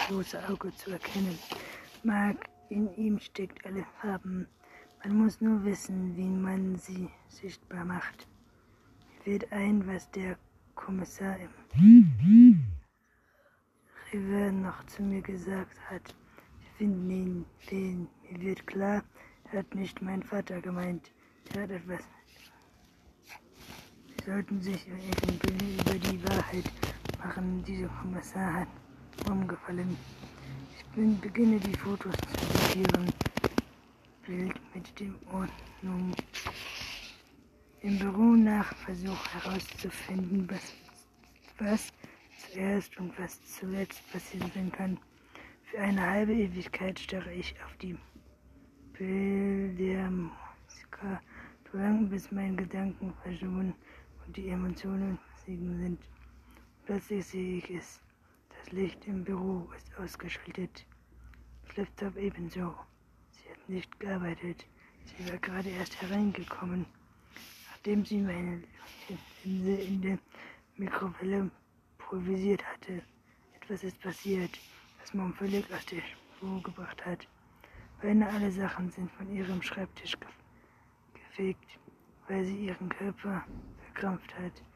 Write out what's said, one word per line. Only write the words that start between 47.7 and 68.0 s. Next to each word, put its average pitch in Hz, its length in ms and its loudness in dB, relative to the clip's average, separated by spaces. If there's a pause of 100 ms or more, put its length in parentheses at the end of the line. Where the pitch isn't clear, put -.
die 175 200 -8 (960)
Bilder, 190 1200 0 (1600)
so 196 60 -6
lange 208 300 4
bis 190 240 -6
meine 196 240 -2
Gedanken 190 640 -4
verschwunden 185 540 -4 (500)
und 170 120 -16
die 190 120 -8
Emotionen 185 720 -4 (100)
versiegen 175 480 -8
sind. 180 220 -4 (840)
Plötzlich 202 400 -4
sehe 185 320 -4
ich - 120 -8
es. - 320 -12 (480)
Das - 220 -20
Licht 185 360 -4
im 190 160 -4
Büro 185 520 -4
ist - 240 -20
ausgeschaltet. - 840 -10 (840)
Das - 100 -12
Laptop 196 380 -6
ebenso. 180 580 -4 (580)
Sie - 180 -20
hat - 200 -18
nicht 185 300 -8
gearbeitet. 175 640 -6 (380)
Sie 180 260 -12
war 180 100 -8
gerade 190 300 -4
erst 185 320 -8
hereingekommen, 185 840 -2 (840)
nachdem 208 360 0